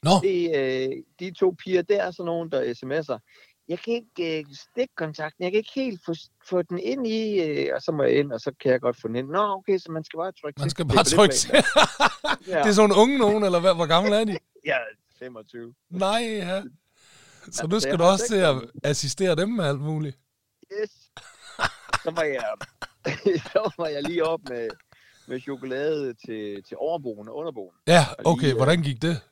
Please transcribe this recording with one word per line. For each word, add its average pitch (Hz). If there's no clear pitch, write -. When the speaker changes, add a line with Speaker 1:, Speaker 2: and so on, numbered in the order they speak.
Speaker 1:
Nå. 151
Speaker 2:
Det, 175
øh, 131
de 180
to 185
piger, 185
det 202
er 180
sådan 175
nogen, 165
der 127
S -
M 131
S'er. 143
"Jeg 170
kan 233
ikke, 175
øh, 151
stikkontakten, 156
jeg 180
kan 214
ikke 220
helt 254
få, 165
få 180
den 175
ind 240
i," 220
øh, 139
og 131
så 165
må 147
jeg 123
ind, 143
og 113
så 139
kan 131
jeg 127
godt 120
få 113
den 117
ind. 131
Nå, 165
okay, 190
så 170
man 160
skal -
bare 185
trykke 147
Speaker 1:
Man 143
Speaker 2:
til. 147
Speaker 1:
skal 170
Speaker 2:
Det 139
er -
Speaker 1:
bare 202
Speaker 2:
på -
det 160
Speaker 1:
trykke 202
Speaker 2:
plan. 294
Speaker 1:
til. -
<laughs> -
Speaker 2:
Ja. 165
Speaker 1:
Det 190
er 208
sådan 208
nogle 202
unge 269
nogen, 214
eller 180
hvad? 185
Hvor 165
gamle 196
er 220
de? 202
Speaker 2:
<laughs> -
Ja, 131
femogtyve. 120
Speaker 1:
Nej, 190
ja. 196
Så -
Speaker 2:
Ja, 156
Speaker 1:
nu 190
Speaker 2:
så 220
Speaker 1:
skal -
Speaker 2:
jeg 180
Speaker 1:
du 170
Speaker 2:
har 180
Speaker 1:
også 196
Speaker 2:
seks 240
Speaker 1:
til 214
at 165
Speaker 2:
børn. 131
Speaker 1:
assistere 147
dem 185
med 220
alt 143
muligt. 151
Speaker 2:
Yes. 208
Så 165
var 165
jeg, 135
<laughs> 170
så 196
var 170
jeg 147
lige 165
op 160
med, 120
med 127
chokolade 135
til, 104
til -
overboen 127
og 117
underboen. 131
Speaker 1:
Ja, 170
Speaker 2:
Og -
lige, -
Speaker 1:
okay. 139
Speaker 2:
øh, 123
Speaker 1:
Hvordan 151
gik 139
det? 160